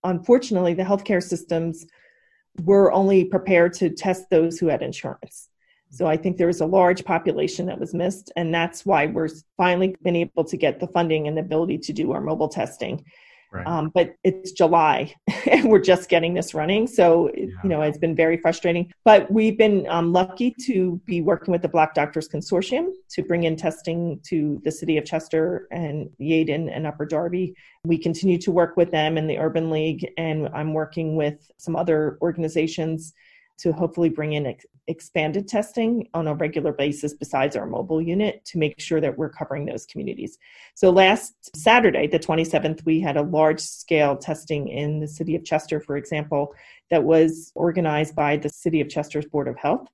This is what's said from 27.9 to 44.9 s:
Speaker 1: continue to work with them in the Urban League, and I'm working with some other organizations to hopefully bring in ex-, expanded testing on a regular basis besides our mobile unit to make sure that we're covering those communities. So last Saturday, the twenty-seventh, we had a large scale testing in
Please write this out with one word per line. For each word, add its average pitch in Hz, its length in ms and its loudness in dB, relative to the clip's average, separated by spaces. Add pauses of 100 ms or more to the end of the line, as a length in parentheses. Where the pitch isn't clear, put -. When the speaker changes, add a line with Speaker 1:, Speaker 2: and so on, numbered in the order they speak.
Speaker 1:
continue 170 400 0
to 175 160 -2
work 170 240 2
with 175 140 2
them 156 260 0
in 156 100 -2
the 151 120 -2
Urban 160 300 -2
League, 156 480 -4
and 156 360 -4
I'm 156 200 -6
working 156 440 -4
with 147 400 -4
some 165 180 -6
other 156 460 0
organizations 160 920 -4 (440)
to 170 140 -2
hopefully 170 380 -2
bring 151 240 -4
in 147 140 -2
ex-, - 180 -10 (220)
expanded 165 600 -4
testing 226 680 -2
on 165 120 -2
a 151 60 -2
regular 156 400 -2
basis 147 400 -4
besides 139 420 -4
our 104 120 -4
mobile 160 340 -4
unit 180 420 -2
to - 140 -8
make 151 240 -2
sure 160 180 -2
that 143 160 -2
we're 156 140 -4
covering 147 380 -8
those - 180 -10
communities. - 540 -10 (340)
So 185 160 4
last 190 680 2
Saturday, 220 520 4
the 165 100 0
twenty-seventh, 160 720 -2
we 160 140 2
had 147 160 -2
a 147 40 2
large 156 380 2
scale 143 580 0
testing 147 500 -6
in 147 320 -6